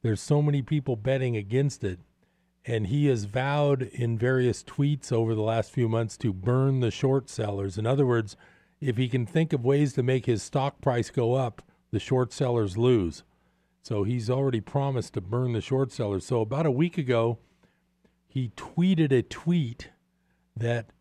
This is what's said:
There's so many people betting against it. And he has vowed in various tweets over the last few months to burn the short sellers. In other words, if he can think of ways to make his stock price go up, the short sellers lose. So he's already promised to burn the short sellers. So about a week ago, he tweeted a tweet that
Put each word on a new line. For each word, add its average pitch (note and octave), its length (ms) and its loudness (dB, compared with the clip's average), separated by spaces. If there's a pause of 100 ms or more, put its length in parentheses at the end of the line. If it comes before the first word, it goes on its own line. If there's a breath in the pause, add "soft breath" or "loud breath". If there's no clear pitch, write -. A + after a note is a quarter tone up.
There's A2 180 0
so D3 220 2
many C#3+ 200 2
people C3+ 360 -2
betting B2+ 400 0
against A#2+ 480 -2
it. F2+ 160 -4 (640)
And A2 220 -2
he D3 180 0
has B2 180 2
vowed C#3 600 0
in A#2+ 340 -2
various B2 440 2
tweets C#3+ 520 -2
over A2+ 200 2
the A2 80 -2
last A2 300 0
few A#2+ 160 0
months A2+ 300 -2
to G#2+ 160 -2
burn B2+ 480 2
the A#2 100 2
short C3+ 380 0
sellers. G2+ 480 -4
In G#2+ 80 -4
other C3+ 200 2
words, A#2 300 0 (460 soft breath)
if B2+ 160 -2
he B2+ 100 0
can A#2+ 180 0
think D#3+ 280 0
of B2+ 100 -2
ways C#3 300 2
to C3 100 0
make C3 220 0
his A2+ 180 0
stock C#3 380 -2
price A#2+ 280 0
go A#2+ 260 0
up, B2+ 260 -4 (300 soft breath)
the A2+ 100 -2
short B2+ 320 0
sellers A#2 440 0
lose. A2+ 460 2 (600)
So G#2 200 -2
he's A#2 260 -2
already B2+ 300 0
promised C#3 540 -4
to G#2+ 80 -6
burn B2 320 -2
the G#2+ 80 -2
short C3 320 -2
sellers. G2+ 320 -4
So A#2+ 160 0
about C3+ 240 -2
a D3+ 60 2
week D#3 260 0
ago, A#2+ 420 0 (880 soft breath)
he B2+ 300 -6
tweeted E3 560 2
a A#2+ 100 4
tweet D#3+ 680 -4 (680)
that A2+ 320 -2 (120)